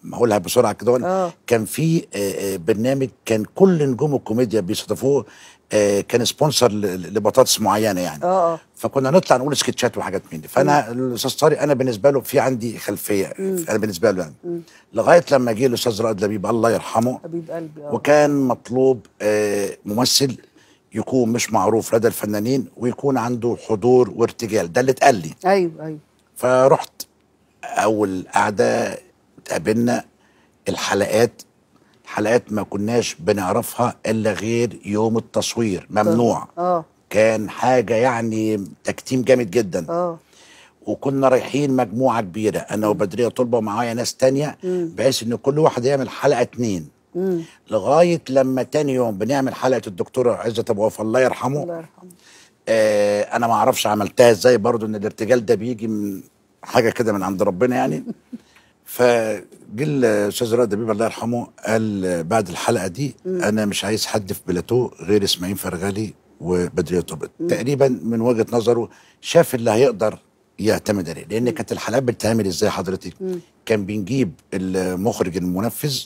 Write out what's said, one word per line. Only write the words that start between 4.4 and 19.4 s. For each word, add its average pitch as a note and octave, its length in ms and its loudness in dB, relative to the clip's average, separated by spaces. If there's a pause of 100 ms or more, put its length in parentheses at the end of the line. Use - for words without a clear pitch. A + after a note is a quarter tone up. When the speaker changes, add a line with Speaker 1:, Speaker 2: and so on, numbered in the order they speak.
Speaker 1:
بيستضيفوه، G#2+ 640 -2 (480)
آه، G2+ 280 4
كان A#2+ 240 0
سبونسر B2+ 460 2
ل-، G#2 100 -4
ل-، F#2 320 -6
لبطاطس G#2+ 480 2
معينة G#2 400 2
يعني. E2+ 220 -6
Speaker 2:
آه، F3 300 0
آه. D#3+ 60 -10 (160)
Speaker 1:
فكنا C3+ 360 -2
نطلع D#3 260 4
نقول C3 200 -2
سكتشات - 400 -2
وحاجات G2 240 -6 (100)
من D#2+ 100 -12
دي. - 60 -18
فأنا C3+ 460 2
Speaker 2:
مم. B2 60 -6
Speaker 1:
الأستاذ B2+ 380 -4
طارق D3+ 240 2
أنا D3 120 2
بالنسبة B2 380 2
له C3+ 100 0
في - 180 0
عندي A#2 380 -2
خلفية. G2 640 -4
Speaker 2:
مم. F#3+ 300 -4
Speaker 1:
أنا A2 80 0
بالنسبة G#2 340 0
له F#2 120 -2
يعني. D2+ 100 -12 (100)
Speaker 2:
مم. F3 180 -8 (320)
Speaker 1:
لغاية D#3 380 6
لما B2+ 200 2
جه A2+ 140 0
الأستاذ A2+ 360 0
رائد A2 220 -2
لبيب G#2 220 -2
الله A2+ 260 2
يرحمه. A#2 520 -2
Speaker 2:
حبيب E3 280 -10
قلبي، D#3 320 -12
آه. D3 100 -8
Speaker 1:
وكان D3 540 4
مطلوب، B2+ 580 0 (160)
آه، G#2 480 0 (160)